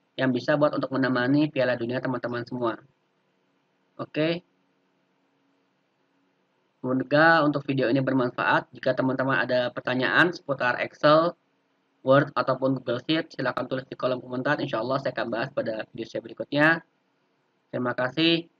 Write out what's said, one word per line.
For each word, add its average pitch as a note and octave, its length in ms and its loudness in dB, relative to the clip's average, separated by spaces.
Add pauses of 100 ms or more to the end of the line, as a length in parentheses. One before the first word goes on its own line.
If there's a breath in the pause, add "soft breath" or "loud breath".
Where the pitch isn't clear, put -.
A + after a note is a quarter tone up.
(200)
yang C3 160 2
bisa D3 240 0
buat D3 160 2
untuk C3+ 160 -4
menemani B2+ 560 2
Piala B2 320 0
Dunia B2 240 -4
teman-teman A#2+ 400 -4
semua. A#2+ 320 -4 (1200)
Oke. D#3+ 480 -2 (2500)
Semoga D3 640 4
untuk D3 160 -2
video C3+ 240 0
ini C3+ 160 2
bermanfaat. C3 720 0
Jika B2+ 160 -2
teman-teman B2+ 560 0
ada B2 240 0
pertanyaan B2+ 640 0
seputar B2 480 -2
Excel, D#3 480 4 (720)
Word, C#3 320 4
ataupun C3 400 0
Google B2 320 -4
Sheet, D#3 240 -2
silakan B2 400 -4
tulis C3 160 -6
di - 80 -14
kolom B2+ 240 -2
komentar. B2+ 400 -2
Insya B2+ 240 -4
Allah C3+ 160 -2
saya C3+ 160 -4
akan A2+ 160 -4
bahas A#2 240 -4
pada A2+ 400 -6
video A2+ 80 -8
saya A2 160 -10
berikutnya. C#3+ 640 0 (880)
Terima B2 240 -4
kasih. D#3+ 640 0